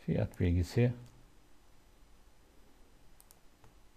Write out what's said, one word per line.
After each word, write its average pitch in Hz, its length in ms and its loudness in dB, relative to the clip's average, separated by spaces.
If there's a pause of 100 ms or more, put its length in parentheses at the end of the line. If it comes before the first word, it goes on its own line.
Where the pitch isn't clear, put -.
fiyat - 340 -4
bilgisi. 90 540 2 (3000)